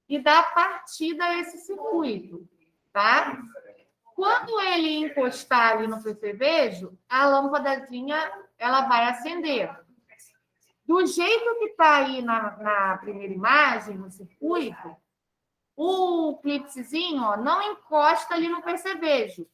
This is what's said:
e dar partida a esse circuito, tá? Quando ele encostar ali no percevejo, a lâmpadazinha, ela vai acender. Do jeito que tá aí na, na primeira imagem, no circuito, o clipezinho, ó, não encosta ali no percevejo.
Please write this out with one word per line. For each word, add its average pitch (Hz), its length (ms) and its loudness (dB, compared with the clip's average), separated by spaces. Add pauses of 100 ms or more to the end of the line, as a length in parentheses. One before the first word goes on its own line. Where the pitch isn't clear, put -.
e 285 120 -2
dar 311 340 4
partida 339 720 -2
a 349 140 0
esse 339 200 -10
circuito, 311 880 -6 (460)
tá? 247 480 2 (720)
Quando 440 460 0
ele 320 460 0
encostar 247 720 2
ali 220 100 -2
no 220 140 -6
percevejo, 214 960 -2 (100)
a 262 200 2
lâmpadazinha, 277 880 0 (400)
ela 254 240 2
vai 247 240 4
acender. 269 640 -4 (1160)
Do 349 200 4
jeito 453 540 0
que 427 100 -2
tá 311 280 6
aí 262 260 -2
na, 220 340 -2
na 202 400 0
primeira 202 340 -10
imagem, 226 640 2
no 190 140 -12
circuito, 220 880 -6 (800)
o 349 640 0
clipezinho, 285 800 -4
ó, 208 160 0
não 302 240 0
encosta 320 720 0
ali 330 160 0
no 339 140 -6
percevejo. 320 920 -2